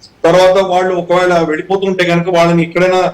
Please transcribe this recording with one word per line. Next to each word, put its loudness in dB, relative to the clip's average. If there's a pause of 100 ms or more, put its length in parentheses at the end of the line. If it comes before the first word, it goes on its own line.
(240)
తర్వాత 4
వాళ్ళు -2
ఒకవేళ 0
వెళ్ళిపోతుంటే -2
కనుక -2
వాళ్ళని 2
ఎక్కడైనా -2